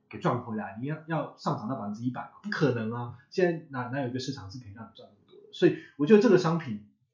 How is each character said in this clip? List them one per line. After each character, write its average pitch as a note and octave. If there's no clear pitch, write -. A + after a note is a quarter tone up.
给 G#2+
赚 B2
回 A2
来， G2
你 B2+
要， D#3
要 D3+
上 C#3+
涨 G#2+
到 C3
百 A2
分 G#2
之 A2+
一 B2+
百 A2+
嘛， -
不 G#3
可 D3+
能 A2
啊！ A#2+
现 F#3+
在 D#3+
哪， B2+
哪 C#3
有 B2+
一 A#2+
个 C3
市 C3+
场 G2
是 B2+
可 A#2+
以 G2
让 A2
你 -
赚 -
那 -
么 -
多 -
的？ -
所 F3
以 -
我 C#3+
觉 A3
得 G#3
这 B3
个 -
商 E3
品 A2